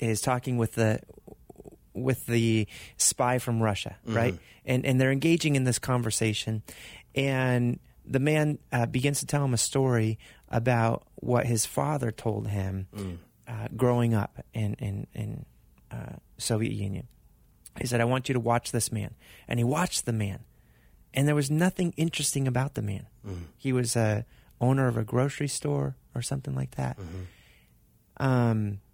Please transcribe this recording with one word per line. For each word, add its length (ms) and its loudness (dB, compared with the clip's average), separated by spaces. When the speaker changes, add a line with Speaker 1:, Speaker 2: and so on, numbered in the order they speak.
Speaker 1:
is 200 0
talking 380 0
with 160 2
the 260 2
with 300 -2
the 400 4
spy 400 2
from 240 0
Russia, 340 0
Speaker 2:
Mm-hmm. 100 -2
Speaker 1:
right? 220 2
And, 200 0
and 160 4
they're 120 4
engaging 440 2
in 80 2
this 140 2
conversation, 840 0
and 640 2
the 160 0
man, 380 2
uh, 140 2
begins 340 0
to 60 -8
tell 180 0
him 100 2
a 40 0
story 600 2
about 580 2
what 300 0
his 200 0
father 460 -2
told 360 -4
him, 380 -2
Speaker 2:
Mm. 220 -8
Speaker 1:
uh, 280 -8
growing 380 4
up 300 -2
in, 200 -2
in, 400 -6
in, 300 -8
uh, 260 -10
Soviet 340 0
Union. 340 -6
He 60 -2
said, 140 2
"I 40 4
want 240 0
you 40 0
to 80 2
watch 320 0
this 200 0
man." 220 -6
And 120 0
he 40 4
watched 420 0
the 60 0
man, 280 -2
and 140 4
there 60 4
was 160 0
nothing 460 2
interesting 520 0
about 260 0
the 80 -4
man. 240 -6
Speaker 2:
Mm. 180 -8
Speaker 1:
He 160 -2
was 240 0
a 280 2
owner 280 4
of 80 0
a 80 0
grocery 440 0
store 480 -2
or 80 -4
something 320 -4
like 220 -4
that. 220 -4
Speaker 2:
Mm-hmm. 1300 -12
Speaker 1:
Um, 540 2